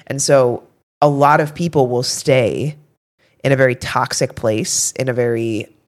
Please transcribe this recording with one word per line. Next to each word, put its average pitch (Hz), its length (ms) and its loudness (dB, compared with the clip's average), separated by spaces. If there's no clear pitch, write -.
And 135 140 -6
so 131 440 2
a 147 80 4
lot 143 320 4
of 151 140 -4
people 156 340 0
will 123 140 -2
stay 123 720 0
in 139 100 2
a 135 40 2
very 131 180 4
toxic - 600 -4
place, - 580 -2
in 131 160 -6
a 123 60 -2
very 113 520 -2